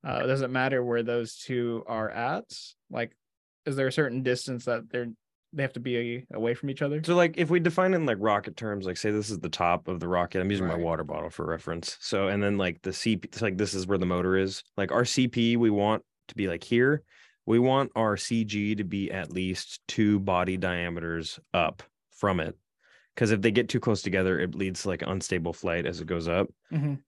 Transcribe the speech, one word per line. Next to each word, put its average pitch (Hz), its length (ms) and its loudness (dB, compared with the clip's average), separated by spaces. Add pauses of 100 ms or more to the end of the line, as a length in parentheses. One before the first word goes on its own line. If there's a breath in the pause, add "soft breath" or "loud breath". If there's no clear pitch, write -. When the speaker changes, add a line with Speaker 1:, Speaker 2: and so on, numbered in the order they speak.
Speaker 1:
uh, 127 220 -2
does 135 160 0
it 127 80 -2
matter 131 340 2
where 120 200 0
those 120 340 -2
two 120 480 -2
are 110 240 -4
at? 143 340 -4 (460)
Like, 117 260 -6 (480)
is 139 120 -4
there 135 100 2
a 127 60 0
certain 131 320 0
distance 123 400 0
that 117 260 -2
they're, 123 180 -4 (440)
they 143 100 -2
have 131 120 -2
to 123 60 -6
be 120 540 -2
away 117 200 0
from - 160 -6
each 135 120 -4
other? 147 220 -2
Speaker 2:
So, 170 100 2
like, 170 240 4
if 165 100 2
we 175 120 4
define 185 340 4
it 175 40 2
in, 156 80 0
like, 110 140 2
rocket 101 360 2
terms, 104 300 -4
like, 90 100 -2
say 107 160 0
this 107 180 0
is 95 80 -4
the 85 100 -4
top 87 380 2
of 90 140 -4
the 87 80 -4
rocket. 90 320 2
I'm 95 100 0
using 95 160 0
my 82 80 0
Speaker 3:
Right. 85 80 0
Speaker 2:
water 82 220 0
bottle 78 260 -6
for 80 160 -8
reference. 82 540 -6
So, 98 260 0
and 101 160 2
then, 101 160 2
like, 90 240 -2
the 95 100 -4
C 110 240 0
P, - 120 -10
it's - 120 -12
like, 101 160 0
this 101 160 0
is 92 140 -2
where 98 120 2
the 92 60 2
motor 90 320 2
is. 95 280 0 (120)
Like, 98 140 -2
our 120 140 2
C 127 240 2
P, 117 280 2
we 117 140 4
want 104 320 2 (260)
to - 60 -20
be, 95 140 -2
like, 85 160 -4
here. 131 400 2 (420 soft breath)
We 117 140 4
want 131 340 2
our 107 220 2
C 113 280 0
G 104 300 0
to 104 100 -2
be 98 280 -2
at 92 200 -6
least 92 540 -4
two 104 320 4
body 92 380 0
diameters 85 840 -4 (160)
up 82 280 0 (280)
from 95 300 0
it. 82 160 -6 (580 soft breath)
'Cause 110 160 2
if 107 100 4
they 113 120 4
get 113 180 2
too 123 100 2
close 107 220 0
together, 92 360 2
it 90 160 -2
leads 95 280 -4
to, 101 60 -2
like, 87 180 -2
unstable 87 480 -2
flight 85 320 -2
as 85 160 -4
it 78 40 -8
goes 85 220 -2
up. 90 200 2 (220)
Speaker 1:
Mm-hmm. 147 240 -2 (140)